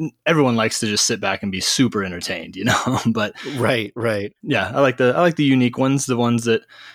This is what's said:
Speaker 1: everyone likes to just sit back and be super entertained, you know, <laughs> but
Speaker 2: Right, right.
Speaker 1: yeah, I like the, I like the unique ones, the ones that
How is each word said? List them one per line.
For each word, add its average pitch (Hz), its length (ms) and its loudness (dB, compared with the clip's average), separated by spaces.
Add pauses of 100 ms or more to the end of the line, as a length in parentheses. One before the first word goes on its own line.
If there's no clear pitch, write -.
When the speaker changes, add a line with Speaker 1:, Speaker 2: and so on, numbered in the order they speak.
(260)
Speaker 1:
everyone 147 300 2
likes 110 240 0
to 117 60 -4
just 104 200 0
sit 104 140 -2
back 98 220 -4
and 101 100 -4
be 92 100 -6
super 113 420 0
entertained, 90 520 -8
you 98 100 -4
know, 123 380 0
<laughs> - 40 0
but 110 260 0 (220)
Speaker 2:
Right, 113 400 -2
right. 107 480 -4
Speaker 1:
yeah, 113 320 -2
I 135 60 2
like 127 160 2
the, 123 180 4
I 165 60 2
like 175 160 2
the 151 60 2
unique 127 340 2
ones, 135 280 0
the 127 120 -2
ones 117 280 2
that 113 160 2 (340)